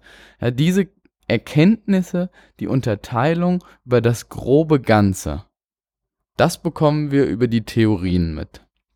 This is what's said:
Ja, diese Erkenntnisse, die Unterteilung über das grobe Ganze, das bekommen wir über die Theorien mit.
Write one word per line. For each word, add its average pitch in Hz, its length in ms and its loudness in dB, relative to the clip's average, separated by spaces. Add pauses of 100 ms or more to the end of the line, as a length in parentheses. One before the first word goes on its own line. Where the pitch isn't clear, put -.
(400)
Ja, 120 120 -2
diese 175 360 0 (400)
Erkenntnisse, 180 1040 0 (300)
die - 80 -6
Unterteilung 143 960 -2 (220)
über 123 160 2
das 117 280 -2
grobe 151 500 0
Ganze, 101 640 0 (920)
das - 240 0
bekommen 151 480 0
wir 139 160 2
über 113 220 -2
die 113 160 0
Theorien 90 720 0
mit. - 260 -14 (340)